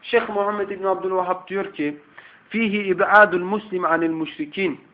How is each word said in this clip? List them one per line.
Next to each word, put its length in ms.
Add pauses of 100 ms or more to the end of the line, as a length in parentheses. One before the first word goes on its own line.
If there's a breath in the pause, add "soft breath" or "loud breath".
Şeyh 280
Muhammed 400
İbn 160
Abdülvahhab 600
diyor 260
ki, 240 (540 loud breath)
"فِيهِ 420
اِبْعَادُ 420
الْمُسْلِمْ 440
عَنِ 260
الْمُشْرِكِينَ." 680 (180)